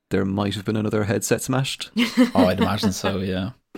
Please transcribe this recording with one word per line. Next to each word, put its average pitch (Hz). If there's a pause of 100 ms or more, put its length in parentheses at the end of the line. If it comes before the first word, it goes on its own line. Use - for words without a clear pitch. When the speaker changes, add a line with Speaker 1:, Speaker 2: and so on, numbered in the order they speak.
Speaker 1:
There 98
might 98
have 104
been 110
another 107
headset 104
smashed. -
Speaker 2:
<laughs> - (360)
Speaker 3:
Oh, -
I'd -
imagine 143
so, 95
yeah. 95 (280)